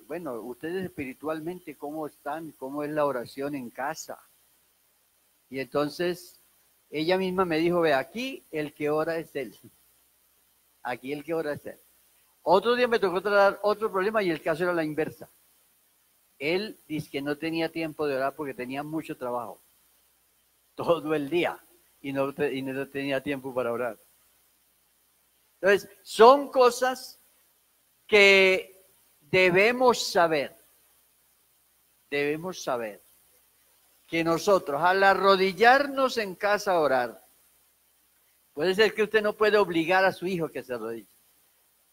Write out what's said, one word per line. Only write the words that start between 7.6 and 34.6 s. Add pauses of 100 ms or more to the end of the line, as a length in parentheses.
"Ve,
aquí
el
que
ora
es
él. (1300)
Aquí
el
que
ora
es
él". (640)
Otro
día
me
tocó
tratar
otro
problema
y
el
caso
era
la
inversa. (1080)
Él (100)
dice
que
no
tenía
tiempo
de
orar
porque
tenía
mucho
trabajo. (1120)
Todo
el
día. (440)
Y
no
te-,
y
no
tenía
tiempo
para
orar. (1600)
Entonces, (140)
son
cosas (880)
que (360)
debemos
saber. (1500)
Debemos
saber (1040)
que
nosotros,